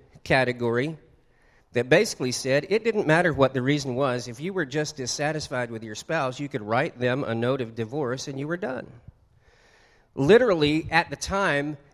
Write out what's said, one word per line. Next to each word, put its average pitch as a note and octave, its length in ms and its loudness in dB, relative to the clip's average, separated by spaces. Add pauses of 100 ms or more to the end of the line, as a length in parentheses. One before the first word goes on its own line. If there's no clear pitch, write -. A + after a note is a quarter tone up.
(240)
category B2 760 0 (760)
that B2 140 0
basically D3+ 440 4
said C3+ 380 0
it A3 140 2
didn't G#3+ 240 0
matter E3 240 4
what C3 220 4
the C3 80 0
reason C3+ 340 0
was. B2 320 0
If A#2 120 -14
you F3+ 140 -8
were F3+ 120 -4
just D3 320 -4
dissatisfied C#3 760 -4
with A2 120 -10
your G#2+ 120 -10
spouse, C3+ 440 -4
you C#3+ 100 -6
could A#2 120 -6
write A#2+ 380 -2
them B2 240 0
a A2+ 100 -4
note B2 280 0
of A2+ 120 -6
divorce A#2+ 540 -6
and C3+ 120 -10
you C#3+ 80 -6
were E3+ 100 -6
done. A#3 300 -8 (1300)
Literally, E3 760 4
at E3 180 2
the C#3 60 -8
time, D3+ 640 0 (160)